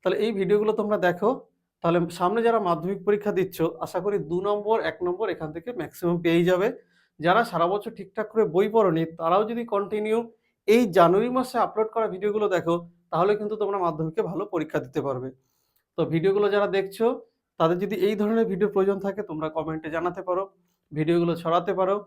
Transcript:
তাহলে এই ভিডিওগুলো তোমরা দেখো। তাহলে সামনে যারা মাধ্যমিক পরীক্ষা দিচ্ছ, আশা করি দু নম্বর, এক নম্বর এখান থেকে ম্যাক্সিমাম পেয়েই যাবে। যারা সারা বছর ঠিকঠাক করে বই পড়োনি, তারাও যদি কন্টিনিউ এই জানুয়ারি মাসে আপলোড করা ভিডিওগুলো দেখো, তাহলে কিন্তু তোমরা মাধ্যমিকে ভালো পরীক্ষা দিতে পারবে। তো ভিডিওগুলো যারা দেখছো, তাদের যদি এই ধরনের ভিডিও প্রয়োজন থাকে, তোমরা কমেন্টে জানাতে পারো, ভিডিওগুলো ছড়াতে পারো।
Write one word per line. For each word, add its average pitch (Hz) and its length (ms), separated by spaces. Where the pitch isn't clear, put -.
তাহলে 185 160
এই 220 140
ভিডিওগুলো 208 420
তোমরা 208 240
দেখো। 180 320
তাহলে 170 180
সামনে 185 340
যারা 226 160
মাধ্যমিক 180 460
পরীক্ষা 208 260
দিচ্ছ, 185 260
আশা 170 200
করি 202 200
দু 160 220
নম্বর, 208 400
এক - 220
নম্বর 180 260
এখান 156 260
থেকে 170 180
ম্যাক্সিমাম 175 500
পেয়েই 170 220
যাবে। 185 220
যারা 175 240
সারা 175 240
বছর 208 300
ঠিকঠাক 208 340
করে 220 140
বই 180 240
পড়োনি, 190 340
তারাও 175 300
যদি 233 160
কন্টিনিউ 214 520
এই 233 160
জানুয়ারি 196 320
মাসে 254 280
আপলোড 220 380
করা 226 120
ভিডিওগুলো 202 420
দেখো, 170 260
তাহলে 180 240
কিন্তু 208 200
তোমরা 202 220
মাধ্যমিকে 160 440
ভালো 196 240
পরীক্ষা 156 340
দিতে - 220
পারবে। 131 280
তো 175 100
ভিডিওগুলো 190 440
যারা 202 180
দেখছো, 190 380
তাদের 170 200
যদি 196 160
এই 208 200
ধরনের 220 300
ভিডিও 196 240
প্রয়োজন 196 300
থাকে, 196 240
তোমরা 156 260
কমেন্টে 160 400
জানাতে 175 320
পারো, 180 220
ভিডিওগুলো 170 440
ছড়াতে 170 380
পারো। 185 220